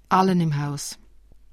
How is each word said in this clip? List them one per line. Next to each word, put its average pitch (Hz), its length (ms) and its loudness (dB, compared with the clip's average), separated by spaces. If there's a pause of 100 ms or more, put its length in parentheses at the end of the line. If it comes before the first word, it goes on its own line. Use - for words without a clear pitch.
allen 190 320 4
im 151 200 0
Haus. 143 380 -8 (540)